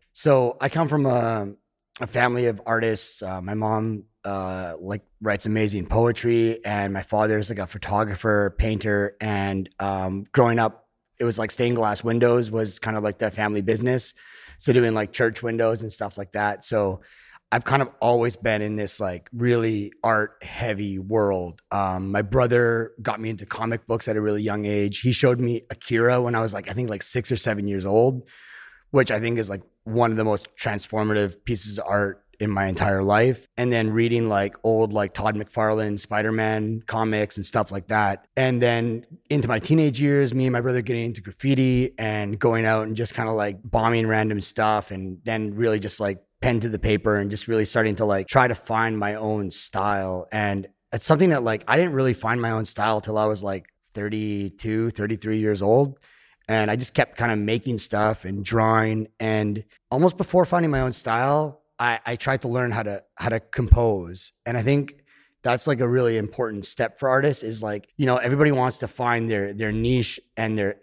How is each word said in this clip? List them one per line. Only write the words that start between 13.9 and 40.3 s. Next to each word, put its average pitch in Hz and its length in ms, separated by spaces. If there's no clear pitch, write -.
So - 120
doing, 120 220
like, 107 180
church 113 320
windows 113 380
and 110 100
stuff - 260
like 98 140
that. 104 320
So 98 380
I've 117 140
kind 139 160
of 123 80
always 117 380
been 107 240
in 107 160
this, 104 240
like, 90 320
really 113 580
art 107 360
heavy 104 580
world. 98 680
Um, 95 400
my 101 120
brother 117 800
got 107 180
me 113 100
into 104 160
comic 113 420
books 117 200
at 110 80
a 107 60
really 104 200
young 104 240
age. 104 360
He 127 100
showed 123 300
me 120 280
Akira 120 520
when 120 120
I 113 60
was, 110 140
like, 98 160
I 95 40
think, 120 160
like, 101 140
six - 260
or 120 80
seven 104 300
years 98 180
old, 120 380
which 131 200
I 107 80
think 117 180
is, 104 120
like, 98 140
one 113 280
of 110 60
the 110 60
most 107 320
transformative 107 880
pieces 104 340
of - 80
art 101 360
in 104 100
my 98 160
entire 95 380
life. 113 440
And 123 140
then 113 200
reading, 117 360
like, 101 360
old, 113 280
like, 104 220
Todd 107 220
McFarlane 107 640
Spider-Man 110 880
comics 110 500
and 101 80
stuff - 260
like 98 180
that. 104 460
And 131 260
then 117 440
into 139 180
my 113 120
teenage 151 420
years, 143 320